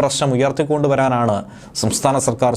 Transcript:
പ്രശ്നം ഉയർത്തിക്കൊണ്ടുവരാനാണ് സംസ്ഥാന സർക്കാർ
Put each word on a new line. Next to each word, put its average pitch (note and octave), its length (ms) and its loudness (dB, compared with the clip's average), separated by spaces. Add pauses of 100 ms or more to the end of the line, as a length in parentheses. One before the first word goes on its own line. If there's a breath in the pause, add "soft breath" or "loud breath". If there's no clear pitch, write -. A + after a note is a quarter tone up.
പ്രശ്നം C#3 360 0
ഉയർത്തിക്കൊണ്ടുവരാനാണ് C3+ 1000 2 (460 loud breath)
സംസ്ഥാന C3+ 360 0 (100)
സർക്കാർ A#2+ 280 0